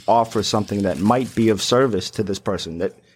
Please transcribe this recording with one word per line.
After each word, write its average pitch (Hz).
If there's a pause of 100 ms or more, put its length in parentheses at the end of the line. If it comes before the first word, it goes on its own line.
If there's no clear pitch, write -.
offer 113
something 101
that 87
might 117
be 110
of 98
service 123
to 107
this 98
person, 85
that 92 (220)